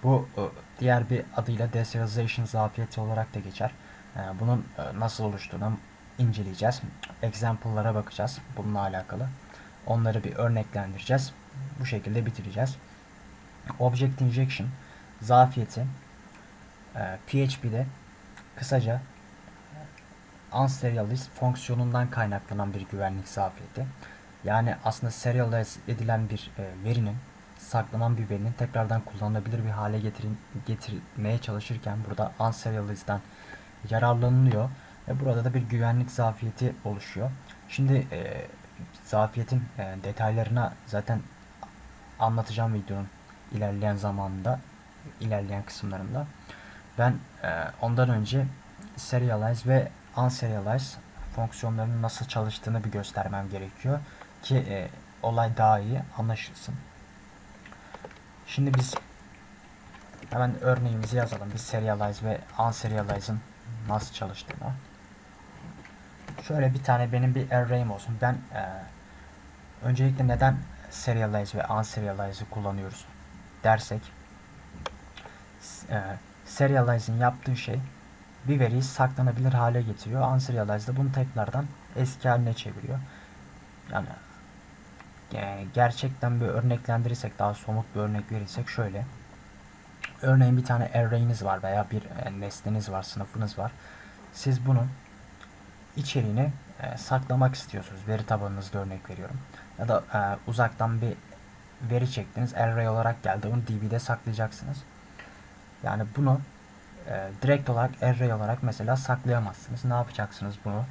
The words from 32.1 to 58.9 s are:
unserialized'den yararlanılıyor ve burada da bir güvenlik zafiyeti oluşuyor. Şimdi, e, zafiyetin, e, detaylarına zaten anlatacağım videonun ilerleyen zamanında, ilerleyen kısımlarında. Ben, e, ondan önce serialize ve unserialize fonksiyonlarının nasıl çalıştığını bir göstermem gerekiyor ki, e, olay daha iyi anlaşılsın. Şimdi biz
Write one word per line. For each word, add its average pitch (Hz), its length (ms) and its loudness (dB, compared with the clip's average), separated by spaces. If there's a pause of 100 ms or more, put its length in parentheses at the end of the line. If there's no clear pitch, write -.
unserialized'den 107 800 0 (720)
yararlanılıyor 120 800 6 (380)
ve 131 120 0
burada 120 260 2
da 127 80 2
bir 127 80 4
güvenlik 120 500 4
zafiyeti 113 640 0 (100)
oluşuyor. 104 460 -4 (380)
Şimdi, 135 420 4
e, - 360 -6 (580)
zafiyetin, 113 580 2 (140)
e, 95 260 -6
detaylarına 110 720 0 (140)
zaten 107 340 -2 (960)
anlatacağım 113 540 2
videonun 98 340 -4 (440)
ilerleyen 104 440 0
zamanında, 98 640 -2 (600)
ilerleyen 101 440 -2
kısımlarında. 104 640 -6 (720)
Ben, 120 180 4 (280)
e, 82 200 -2 (180)
ondan 120 280 4
önce 117 360 2 (520)
serialize 120 720 0
ve 131 220 6 (260)
unserialize 120 800 0 (380)
fonksiyonlarının 113 680 0
nasıl 113 240 -2
çalıştığını 110 580 -2
bir 104 80 -2
göstermem 98 580 -4
gerekiyor 98 500 -2 (440)
ki, 135 140 4
e, 98 320 -2 (340)
olay 117 340 2
daha 110 220 8
iyi 117 220 -2 (160)
anlaşılsın. 113 580 -4 (1700)
Şimdi 139 260 2
biz 127 220 2 (1300)